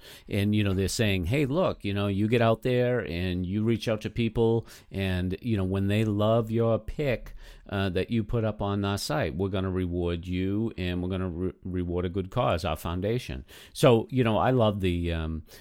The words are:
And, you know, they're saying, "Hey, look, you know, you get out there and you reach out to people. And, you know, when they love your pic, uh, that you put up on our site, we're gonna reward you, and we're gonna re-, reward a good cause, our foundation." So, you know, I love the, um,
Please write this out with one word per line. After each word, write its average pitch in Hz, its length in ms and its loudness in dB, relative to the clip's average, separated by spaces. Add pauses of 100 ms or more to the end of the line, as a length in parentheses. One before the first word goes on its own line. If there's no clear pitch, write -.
(280)
And, 101 260 0
you 107 100 2
know, 98 100 0
they're 95 140 0
saying, 98 380 0
"Hey, 139 200 0
look, 135 380 -2
you 101 100 -2
know, 101 120 0
you 101 220 0
get 117 140 4
out 113 200 4
there 123 380 2
and 90 440 -2
you 98 200 -2
reach 113 240 0
out 110 140 -2
to 110 80 -6
people. 113 560 2 (240)
And, 92 500 -2
you 113 160 -2
know, 95 80 0
when 98 240 0
they 107 160 2
love 110 460 2
your 113 280 2
pic, - 560 -4 (340)
uh, 98 200 -2
that 92 220 -2
you 113 140 0
put 113 200 -2
up 107 160 -4
on 101 240 0
our 101 140 0
site, 107 380 -2
we're 98 120 0
gonna 95 220 -2
reward 87 560 -2
you, 95 500 -2
and 90 260 -2
we're 90 60 -2
gonna 95 200 -2
re-, 87 240 -4 (120)
reward 87 400 -2
a 92 40 -2
good 92 220 -4
cause, 117 340 0
our 80 120 -2
foundation." 90 680 -4 (280)
So, 117 380 6
you 127 140 2
know, 110 140 4
I 95 120 4
love 107 300 4
the, 87 320 2
um, 80 300 -4 (180)